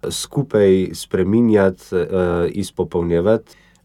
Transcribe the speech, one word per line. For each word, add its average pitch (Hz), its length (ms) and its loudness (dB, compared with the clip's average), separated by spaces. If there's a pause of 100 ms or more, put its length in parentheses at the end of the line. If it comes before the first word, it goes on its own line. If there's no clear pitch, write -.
(120)
skupaj 95 800 0
spreminjati, 98 1000 0
eh, 87 560 -2
izpopolnjevati. 90 1040 -2 (300)